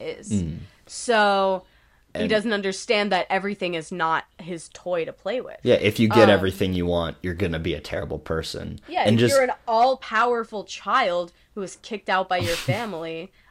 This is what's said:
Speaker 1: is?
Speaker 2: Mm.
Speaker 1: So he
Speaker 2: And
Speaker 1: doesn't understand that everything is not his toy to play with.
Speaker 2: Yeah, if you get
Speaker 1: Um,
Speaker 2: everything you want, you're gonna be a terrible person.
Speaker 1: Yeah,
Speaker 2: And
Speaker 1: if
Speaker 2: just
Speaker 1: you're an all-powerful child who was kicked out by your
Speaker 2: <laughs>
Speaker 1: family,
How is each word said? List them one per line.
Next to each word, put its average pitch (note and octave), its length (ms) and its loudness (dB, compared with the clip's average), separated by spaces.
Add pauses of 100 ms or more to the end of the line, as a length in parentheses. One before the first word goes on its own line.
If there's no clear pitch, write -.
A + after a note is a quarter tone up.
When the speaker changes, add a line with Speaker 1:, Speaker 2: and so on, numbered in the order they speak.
Speaker 1:
is? G#2+ 320 -10
Speaker 2:
Mm. E2+ 260 -2 (280)
Speaker 1:
So G3 800 2 (500)
he - 80 -4
Speaker 2:
And G#3+ 80 0
Speaker 1:
doesn't G#3+ 220 0
understand G3+ 600 0
that F3 160 2
everything F#3+ 460 -2
is D#3+ 180 -6
not E3 320 0 (160)
his E3 320 -10
toy F3 320 -4
to - 80 -10
play A#3 280 -6
with. - 220 -12
Speaker 2:
Yeah, A#2+ 120 6
if G2+ 260 2
you A2+ 80 6
get A2 160 8
Speaker 1:
Um, G#2 60 10
Speaker 2:
everything F#2+ 440 2
you F2 120 0
want, E2+ 360 -2
you're F2+ 120 -4
gonna E2+ 240 -2
be E2 160 -4
a D2 60 -6
terrible - 400 -6
person. E2 580 -6 (100)
Speaker 1:
Yeah, E4 160 -2
Speaker 2:
And - 100 4
Speaker 1:
if A2+ 60 4
Speaker 2:
just A#2+ 140 4
Speaker 1:
you're C4+ 100 4
an B3 80 0 (160)
all-powerful A3+ 960 2
child F#3 680 0 (220)
who G#3+ 60 -8
was F3+ 220 -8
kicked - 260 -10
out F#3+ 200 2
by F3+ 100 2
your E3+ 180 0
Speaker 2:
<laughs> - 0 -
Speaker 1:
family, F3 760 -6 (200)